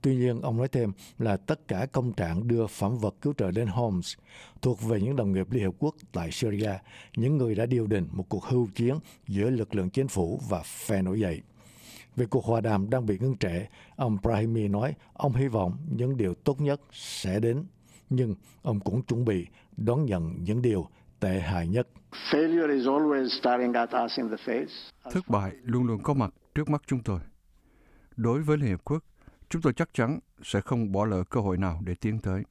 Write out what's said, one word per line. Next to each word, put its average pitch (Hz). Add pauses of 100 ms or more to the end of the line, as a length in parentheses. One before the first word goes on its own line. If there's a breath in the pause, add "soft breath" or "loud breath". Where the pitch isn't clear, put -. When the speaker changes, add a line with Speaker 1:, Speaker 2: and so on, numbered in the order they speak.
Speaker 1:
Tuy 135
nhiên, 123
ông 120
nói 123
thêm 117 (260 loud breath)
là 107
tất -
cả 101
công 123
trạng 92
đưa 117
phẩm 104
vật 104
cứu 147
trợ 101
đến 110
Homs 101 (480 loud breath)
thuộc 127
về 110
những 127
đồng 104
nghiệp 92
Liên 120
Hiệp 95
Quốc 147 (180)
tại 85
Syria, 107 (440 loud breath)
những 135
người 117
đã 110
điều 120
đình 98
một 90
cuộc 101
hưu 123
chiến 123 (300 loud breath)
giữa 101
lực 113
lượng 92
chính 135
phủ 90
và 92
phe -
nổi 104
dậy. 104 (720 loud breath)
Về 123
cuộc 120
hòa 113
đàm 104
đang 127
bị 101
ngưng 123
trệ, 92 (300 loud breath)
ông 113
Brahimi 113
nói 107 (180 soft breath)
ông 139
hy 135
vọng 95 (140)
những 127
điều 95
tốt 139
nhất 143 (120)
sẽ -
đến, 120 (460 soft breath)
nhưng 123 (280 soft breath)
ông 107
cũng 107
chuẩn 120
bị 95 (300 soft breath)
đón 120
nhận 85
những 110
điều 107 (320 soft breath)
tệ 95
hại 87
nhất. 117 (420)
Speaker 2:
Failure 160
is 127
always 139 (120)
staring 123
at 117 (160)
us 110
in 120
the 107
face. 127 (440)
Speaker 3:
Thất -
bại 101 (100)
luôn 120
luôn 113
có 151
mặt 120 (200)
trước 151
mắt 147
chúng 127
tôi. 95 (960 soft breath)
Đối 120
với 151
Liên 139
Hiệp 90
Quốc, 151 (460 soft breath)
chúng -
tôi 135
chắc -
chắn 131 (240)
sẽ -
không 110
bỏ 98
lỡ 95
cơ -
hội 98
nào 87
để 90
tiến 110
tới. 98